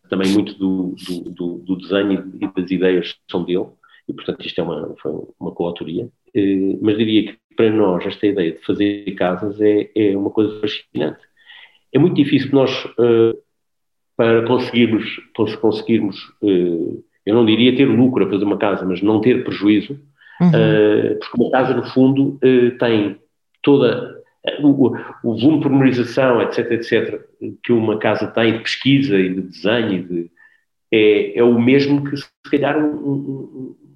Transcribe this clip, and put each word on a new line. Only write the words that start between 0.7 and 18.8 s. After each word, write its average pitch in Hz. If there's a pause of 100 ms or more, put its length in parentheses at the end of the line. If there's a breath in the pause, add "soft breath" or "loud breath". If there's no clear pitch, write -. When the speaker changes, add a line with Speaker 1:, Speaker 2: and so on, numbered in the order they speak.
Speaker 1:
do, 87
do, 87
do 92
desenho 95
e 95
das 87
ideias 90 (140)
são 90
dele, 87 (420 soft breath)
e, -
portanto, -
isto -
é 82
uma, 80
foi - (280)
uma 90
coautoria. 87 (260)
Eh, 98
mas 107
diria 110
que, - (180)
para 113
nós, 101
esta 98
ideia 95
de -
fazer 101 (100)
casas 95
é, 104
é 104
uma 104
coisa 107
fascinante. - (720 soft breath)
É 139
muito 180
difícil 139
nós, 135 (280)
eh, 113 (800)
para 113
conseguirmos, 117 (140)
cons-, 104
conseguirmos, 110 (280)
eh, 90 (280)
eu 101
não 117
diria 113
ter 139
lucro 117
a -
fazer 98
uma 101
casa, 95